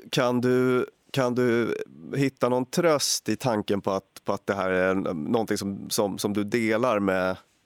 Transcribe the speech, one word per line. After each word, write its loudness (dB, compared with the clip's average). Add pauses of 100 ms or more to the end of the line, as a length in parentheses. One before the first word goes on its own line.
(100)
Kan 2
du 2 (280)
kan 2
du 2 (420)
hitta 0
någon 0
tröst 0
i 0
tanken 0
på -2
att, -4
på -2
att -6
det 0
här 0
är 2
n-, -2
någonting 0
som, -8
som, -2
som -2
du -2
delar 0
med, 0 (300)